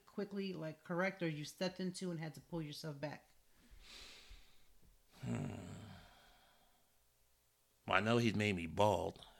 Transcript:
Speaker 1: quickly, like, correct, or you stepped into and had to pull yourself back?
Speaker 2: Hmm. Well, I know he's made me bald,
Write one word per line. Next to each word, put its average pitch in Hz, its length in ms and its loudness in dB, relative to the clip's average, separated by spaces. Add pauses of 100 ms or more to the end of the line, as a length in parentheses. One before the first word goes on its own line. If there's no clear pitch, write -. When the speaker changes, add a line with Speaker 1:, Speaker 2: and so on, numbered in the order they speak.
Speaker 1:
quickly, 202 460 -4
like, 160 320 -6
correct, 185 380 0
or 170 60 2
you 151 160 -2
stepped 185 360 -2
into 180 300 -2
and 165 100 -4
had 160 140 -6
to - 60 -14
pull 170 200 -6
yourself 147 400 -6
back? 143 220 -6 (2000)
Speaker 2:
Hmm. 107 640 -4 (2000)
Well, 92 100 4
I 95 40 8
know 117 180 6
he's 117 180 4
made 104 200 4
me 82 100 -2
bald, 90 520 4 (220)